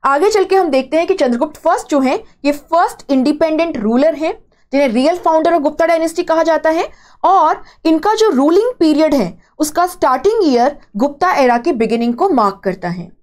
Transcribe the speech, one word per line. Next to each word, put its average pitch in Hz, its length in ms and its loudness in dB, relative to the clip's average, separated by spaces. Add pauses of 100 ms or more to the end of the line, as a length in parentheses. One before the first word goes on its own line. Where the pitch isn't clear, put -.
आगे 294 280 0
चल 403 120 2
के 381 120 0
हम 370 120 2
देखते 262 300 -2
हैं 330 100 0
कि 370 60 0
चंद्रगुप्त 277 440 -2
फर्स्ट 392 320 -2
जो 294 100 0
हैं, 269 200 0 (260)
ये 285 60 0
फर्स्ट 330 600 -2
इंडिपेंडेंट 311 640 0
रूलर 247 380 0
हैं, 311 280 -6 (280)
जिन्हें 277 180 0
रियल 262 280 0
फाउंडर 330 360 0
of 339 80 2
गुप्ता 302 240 -2
डायनेस्टी 330 380 0
कहा 320 200 0
जाता 311 260 0
है, 349 200 -2 (340)
और 359 400 2 (220)
इनका 320 280 2
जो 440 160 2
रूलिंग 339 500 2
पीरियड 311 360 2
है, 196 240 -4 (200)
उसका 339 280 -2
स्टार्टिंग 330 560 -2
ईयर 269 360 0 (160)
गुप्ता 285 360 -2
एरा 247 260 2
की 240 140 -2
बिगिनिंग 233 420 -2
को 349 160 -2
मार्क 214 340 0
करता 180 260 -6
है। 175 340 -12